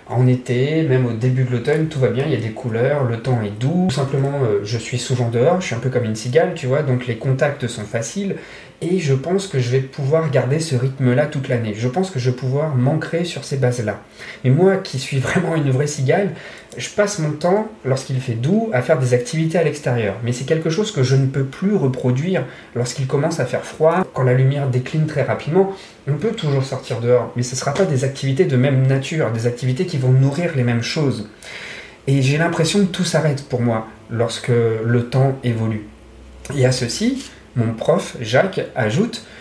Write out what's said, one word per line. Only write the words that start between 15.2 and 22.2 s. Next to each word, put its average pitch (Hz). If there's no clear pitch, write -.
une 139
vraie 135
cigale, 147
je 117
passe 208
mon 151
temps, 190
lorsqu'il 131
fait 117
doux, 196
à 123
faire 156
des 127
activités 160
à 170
l'extérieur. 120
Mais 117
c'est -
quelque 160
chose 208
que 131
je 131
ne 135
peux 135
plus 190
reproduire 135